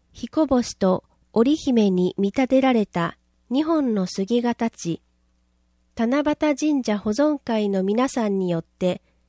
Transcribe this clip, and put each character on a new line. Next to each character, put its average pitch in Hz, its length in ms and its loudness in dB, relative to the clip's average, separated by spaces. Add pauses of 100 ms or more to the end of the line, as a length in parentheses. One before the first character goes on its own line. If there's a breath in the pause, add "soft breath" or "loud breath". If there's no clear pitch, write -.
(120)
彦 302 340 -2
星 247 320 0
と 190 240 0 (300)
織 247 240 2
姫 233 340 2
に 180 280 0
見 196 100 0
立 254 200 0
て 262 120 4
ら 262 140 2
れ 220 100 2
た 170 320 -4 (320)
二 262 140 0
本 302 320 0
の 190 120 -2
杉 214 360 -2
が 240 80 0
立 233 260 -2
ち、 - 260 -8 (920)
七 240 220 0
夕 294 360 0
神 285 300 -2
社 208 140 0
保 208 120 -4
存 285 320 0
会 220 260 -2
の 190 140 0
皆 214 260 0
さ 233 180 -2
ん 196 120 -2
に 185 120 -2
よ 170 80 -2
っ 165 40 -6
て - 380 -4 (280)